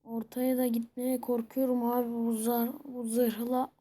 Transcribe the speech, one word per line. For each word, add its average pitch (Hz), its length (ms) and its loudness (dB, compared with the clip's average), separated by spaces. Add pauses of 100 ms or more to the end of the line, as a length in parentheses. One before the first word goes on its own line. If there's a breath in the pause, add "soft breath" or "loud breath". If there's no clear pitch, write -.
Ortaya 247 540 0
da 254 100 2
gitmeye 247 540 -2
korkuyorum 247 640 0
abi. 240 240 2
Bu 233 280 0
zar-, 233 460 0
bu 247 200 -8
zırhla 233 760 0